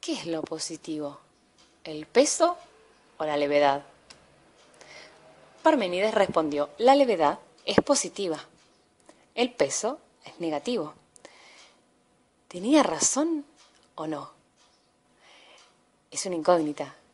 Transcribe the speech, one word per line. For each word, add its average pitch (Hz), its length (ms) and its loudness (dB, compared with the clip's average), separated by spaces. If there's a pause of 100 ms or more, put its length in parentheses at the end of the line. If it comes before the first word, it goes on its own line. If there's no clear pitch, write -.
¿Qué 339 120 -8
es 196 140 -8
lo 165 160 -6
positivo? 151 760 -10 (640)
¿El 156 240 -14
peso 339 500 2 (600)
o 160 80 -6
la 151 120 -2
levedad? 143 460 2 (1800)
Parménides 214 520 2
respondió: 156 640 0
"La 254 160 6
levedad 196 460 2 (240)
es - 160 2
positiva, 180 640 -2 (920)
el 240 180 -2
peso 202 460 -2 (260)
es - 140 -20
negativo". 160 560 -6 (1500)
¿Tenía 240 360 2
razón 285 600 0 (520)
o 156 100 -8
no? 151 240 -8 (1800)
Es - 140 -10
una 180 120 -6
incógnita. 151 580 0 (200)